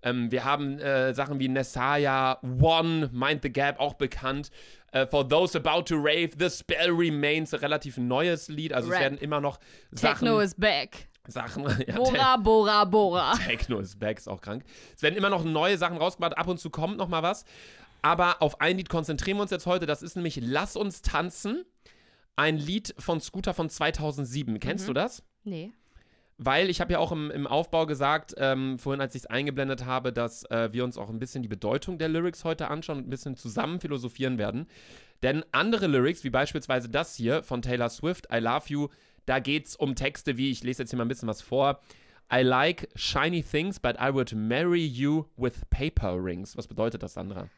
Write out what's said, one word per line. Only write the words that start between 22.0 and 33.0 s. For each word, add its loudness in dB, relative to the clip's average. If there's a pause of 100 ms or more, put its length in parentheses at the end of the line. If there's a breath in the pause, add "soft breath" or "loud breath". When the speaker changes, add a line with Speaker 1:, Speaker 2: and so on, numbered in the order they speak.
Speaker 1:
ein 2
Lied -4
von -2
Scooter -4
von -2
zweitausendsieben. -2
Kennst -4
Speaker 2:
Mhm. -6
Speaker 1:
du -2
das? -2 (220)
Speaker 2:
Nee. -8 (680)
Speaker 1:
Weil 2
ich -2
hab 0
ja 2
auch 2
im, -4
im -4
Aufbau 2
gesagt, 0
ähm, 0
vorhin, -2
als -4
ich's -10
eingeblendet -2
habe, -2
dass, -4
äh, 0
wir 0
uns -4
auch -8
ein -6
bisschen -6
die -6
Bedeutung -2
der -2
Lyrics -2
heute -2
anschauen -6
und -8